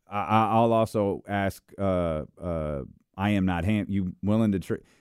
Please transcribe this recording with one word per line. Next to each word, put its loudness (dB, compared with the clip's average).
I, -8
I, 2
I'll 4
also 0
ask, -2
uh, 0
uh, -4
I -2
am 2
not 0
ham-, 0
you -4
willing 2
to -2
trade? -6